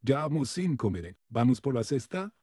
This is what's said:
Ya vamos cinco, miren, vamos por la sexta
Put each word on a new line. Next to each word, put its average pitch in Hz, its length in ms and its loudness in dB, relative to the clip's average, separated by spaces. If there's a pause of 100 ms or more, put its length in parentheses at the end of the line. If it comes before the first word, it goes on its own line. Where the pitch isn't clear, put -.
Ya 135 180 2
vamos 151 300 0
cinco, 160 400 -2
miren, 87 260 -6 (140)
vamos 120 320 2
por 135 120 -2
la 113 120 0
sexta 185 560 -4